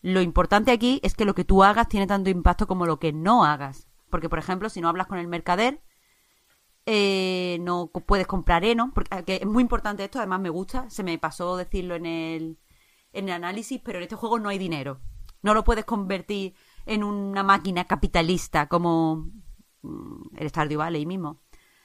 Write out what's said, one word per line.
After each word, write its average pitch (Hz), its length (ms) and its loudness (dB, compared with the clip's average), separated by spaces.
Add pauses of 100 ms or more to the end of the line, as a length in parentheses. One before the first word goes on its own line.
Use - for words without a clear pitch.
Lo 185 180 4
importante 202 520 4
aquí 240 320 4
es - 100 4
que 220 100 0
lo 202 120 2
que 180 80 0
tú 190 180 8
hagas 208 260 6
tiene 196 200 0
tanto 196 220 2
impacto 180 360 4
como 185 180 0
lo 165 140 2
que 160 140 -2
no 185 320 4
hagas. 143 440 -2 (220)
Porque, 165 180 -4
por 165 120 -2
ejemplo, 185 280 -4
si 208 120 -8
no 170 80 0
hablas 180 180 0
con 190 120 -6
el 170 100 -6
mercader, 185 520 0 (1040)
eh, 185 760 0
no 175 260 -2
co-, - 160 -10
puedes 190 220 2
comprar 180 380 2
heno, 233 300 2
porque, 202 220 -2
eh, 180 80 -8
que 190 120 -2
es 190 100 -4
muy 220 160 4
importante 208 420 -2
esto, 233 140 -8
además 190 220 -2
me 185 100 -4
gusta, 202 400 -6
se - 120 -8
me 170 160 -4
pasó 175 380 -4
decirlo 180 380 -4
en 170 120 -8
el, 160 520 -6 (540)
en 196 160 -6
el 180 60 -4
análisis, 196 480 -8
pero 190 160 -8
en 175 40 -8
este 180 140 -12
juego 226 220 -2
no 208 120 -4
hay 196 80 -4
dinero. 143 420 -6 (420)
No 208 120 4
lo 214 100 2
puedes 220 200 4
convertir 196 720 -4 (320)
en 214 180 -2
una 196 380 -4
máquina 190 440 0
capitalista 165 840 0
como, 165 600 0 (520)
mm, - 540 -14
el 151 140 -6
Stardew 151 280 -2
Valley 156 280 -2
mismo. 175 340 -8 (440)